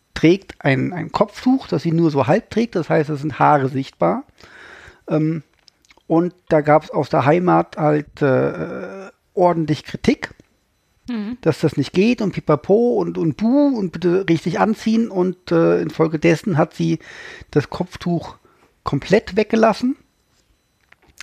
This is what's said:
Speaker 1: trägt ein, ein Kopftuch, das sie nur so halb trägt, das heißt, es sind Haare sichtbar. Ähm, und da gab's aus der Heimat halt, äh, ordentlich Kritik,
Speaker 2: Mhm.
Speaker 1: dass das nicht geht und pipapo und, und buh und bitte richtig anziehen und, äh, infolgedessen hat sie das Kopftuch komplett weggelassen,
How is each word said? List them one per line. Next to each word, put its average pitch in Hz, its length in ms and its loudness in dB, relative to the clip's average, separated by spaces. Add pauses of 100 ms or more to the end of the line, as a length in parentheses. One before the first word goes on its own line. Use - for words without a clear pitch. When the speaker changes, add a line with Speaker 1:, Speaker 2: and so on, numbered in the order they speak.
(140)
Speaker 1:
trägt - 480 0
ein, 131 300 0
ein - 180 -8
Kopftuch, - 580 0
das 160 140 -2
sie 170 80 -2
nur 165 200 2
so 135 160 0
halb 175 240 0
trägt, 226 260 -2
das 160 140 -4
heißt, 160 180 0
es 143 140 -6
sind 147 160 -6
Haare 143 320 4
sichtbar. 170 540 -2 (840)
Ähm, 156 340 -2 (640)
und 170 280 0 (160)
da 156 100 4
gab's 147 300 2
aus 151 180 -4
der 143 160 0
Heimat 170 540 2
halt, 151 420 -2
äh, - 880 -2 (240)
ordentlich 165 520 0
Kritik, - 500 -2 (760)
Speaker 2:
Mhm. 226 320 -6
Speaker 1:
dass - 200 0
das - 160 0
nicht 139 180 -4
geht 220 280 2
und 196 100 -2
pipapo 196 680 0
und, 170 200 -4
und 165 200 0
buh 269 380 2
und 196 140 -4
bitte 175 380 0
richtig 175 320 0
anziehen 220 500 0
und, 185 400 -2
äh, 170 300 4
infolgedessen 160 760 0
hat 170 160 2
sie 165 260 -2 (500)
das - 200 0
Kopftuch - 640 -6 (480)
komplett 185 500 0
weggelassen, 226 600 0 (1300)